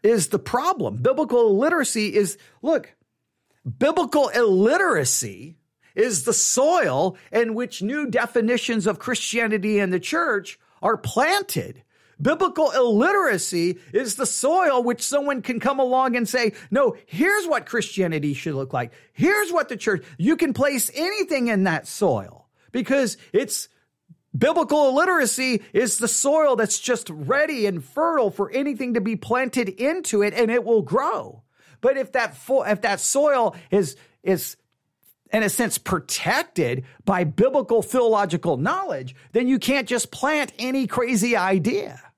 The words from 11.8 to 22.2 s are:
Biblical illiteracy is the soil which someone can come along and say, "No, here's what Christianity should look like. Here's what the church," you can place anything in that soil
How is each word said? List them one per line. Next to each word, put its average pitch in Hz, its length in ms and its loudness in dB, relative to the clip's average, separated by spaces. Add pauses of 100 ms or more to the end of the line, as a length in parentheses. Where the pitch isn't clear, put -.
Biblical 311 500 2
illiteracy 220 1040 2 (140)
is 226 240 -2
the 175 100 -2
soil 294 560 2
which 240 200 -2
someone 285 400 -2
can 233 180 -4
come 269 200 -2
along 254 360 2
and 240 140 -2
say, 240 240 0 (180)
"No, 247 240 2 (120)
here's 359 380 0
what 285 200 -2
Christianity 165 680 -2
should 151 200 -6
look 135 180 -6
like. 123 220 -4 (180)
Here's 381 400 0
what 330 160 0
the 254 80 -8
church," 196 300 -2 (120)
you 226 200 2
can 302 160 0
place 277 420 0
anything 320 540 -2
in 196 160 2
that 160 220 -2
soil 117 600 -4 (240)